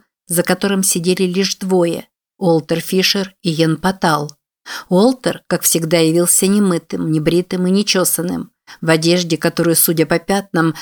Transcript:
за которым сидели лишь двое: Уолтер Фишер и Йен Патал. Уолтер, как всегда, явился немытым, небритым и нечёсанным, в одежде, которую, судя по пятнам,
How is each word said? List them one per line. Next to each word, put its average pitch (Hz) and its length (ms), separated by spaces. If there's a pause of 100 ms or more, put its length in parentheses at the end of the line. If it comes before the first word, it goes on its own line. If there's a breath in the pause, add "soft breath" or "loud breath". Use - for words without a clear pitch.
(260)
за 175 160
которым 190 400
сидели 180 400
лишь 185 320
двое: 180 540 (280)
Уолтер 165 440
Фишер 190 640
и 175 80
Йен 160 260
Патал. 156 600 (520 loud breath)
Уолтер, 202 580
как - 160
всегда, 165 360
явился 170 500
немытым, 180 640
небритым 175 560
и - 20
нечёсанным, 180 800 (300 loud breath)
в 160 100
одежде, 165 480
которую, 165 380
судя 160 280
по 160 140
пятнам, 180 640